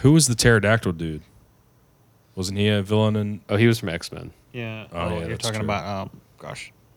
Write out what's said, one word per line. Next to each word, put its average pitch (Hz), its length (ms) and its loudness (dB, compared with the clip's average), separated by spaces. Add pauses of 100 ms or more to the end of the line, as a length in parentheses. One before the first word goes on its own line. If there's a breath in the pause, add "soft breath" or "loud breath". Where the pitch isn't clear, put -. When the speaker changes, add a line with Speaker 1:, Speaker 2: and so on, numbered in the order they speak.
Speaker 1:
Who 139 100 8
was 156 140 6
the 120 80 0
pterodactyl 110 580 4
dude? 78 300 -8 (1120)
Wasn't 98 240 -4
he 104 100 2
a 104 140 2
villain 107 340 2
in 104 180 -2
Speaker 2:
Yeah. 101 140 -12
Speaker 3:
Oh, 104 80 0
he 113 100 6
was 113 120 4
from 98 100 -8
X-Men. 85 440 -8 (200)
Speaker 2:
Yeah. 110 400 -10
Speaker 1:
Oh, 85 60 -10
Speaker 2:
Oh, 87 100 -2
Speaker 1:
yeah, 87 120 -4
Speaker 2:
you're 82 80 -6
Speaker 1:
that's 113 160 -8
Speaker 2:
talking 110 160 -4
Speaker 1:
true. 104 80 -4
Speaker 2:
about, 98 400 -4
um, - 120 -20 (180)
gosh. - 320 -14 (260)